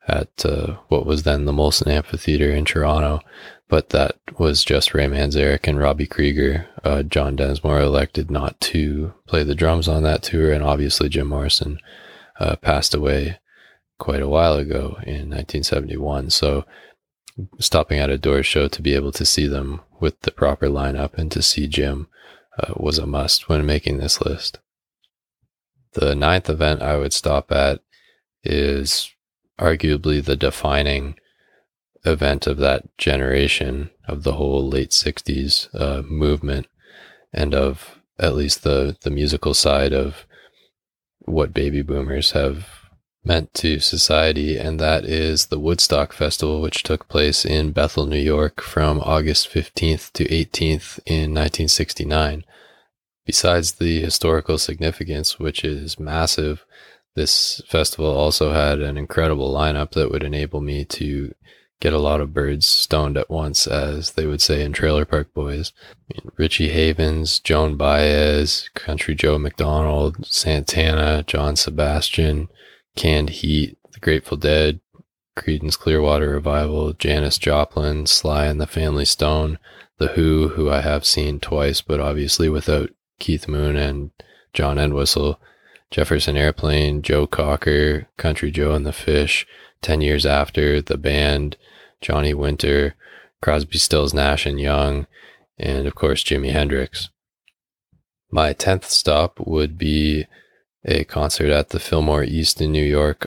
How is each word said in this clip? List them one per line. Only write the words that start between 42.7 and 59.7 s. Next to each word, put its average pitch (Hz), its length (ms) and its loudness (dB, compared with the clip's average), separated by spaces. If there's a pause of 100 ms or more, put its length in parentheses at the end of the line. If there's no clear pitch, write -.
meant 82 280 0
to 76 260 -2
society, 78 800 2
and 78 200 -4
that 78 240 2
is 78 440 -2
the 73 120 -6
Woodstock 73 540 0
Festival, 76 480 -2
which 78 220 -4
took - 260 -4
place 76 380 0
in 76 260 0
Bethel, 73 320 0
New 73 140 -2
York 76 420 0
from 76 400 0
August 78 480 0
fifteenth - 640 -2
to - 180 -2
eighteenth 80 760 -2
in 78 260 0
nineteen 78 360 0
sixty-nine. 76 760 0 (800)
Besides 87 480 2
the 82 300 0
historical 80 560 0
significance, 80 800 -4
which 76 260 -4
is 76 340 -6
massive, 76 680 -2 (480)
this - 520 0
festival 78 480 0
also 76 380 2
had 73 280 2
an 71 180 -4
incredible 76 560 0
lineup 73 380 0